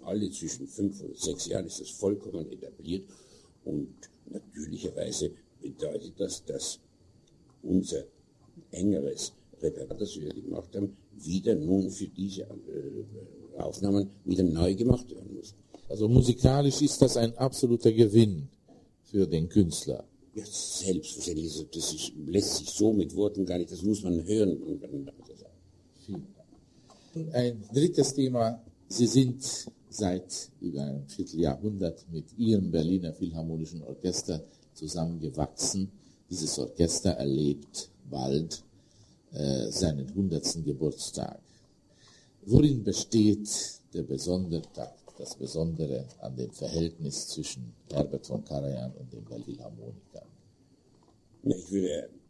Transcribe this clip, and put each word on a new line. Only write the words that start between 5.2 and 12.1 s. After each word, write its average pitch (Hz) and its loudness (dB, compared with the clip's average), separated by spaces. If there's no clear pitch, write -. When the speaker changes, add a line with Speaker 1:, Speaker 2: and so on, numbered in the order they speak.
Speaker 1:
bedeutet - -8
das, - -4
dass - -8
unser 82 0
engeres 82 -2
Repertoire, - -4
das 101 -6
wir 76 -8
gemacht - -10
haben, 98 -4
wieder 95 0
nun 90 2
für - -8
diese, - -6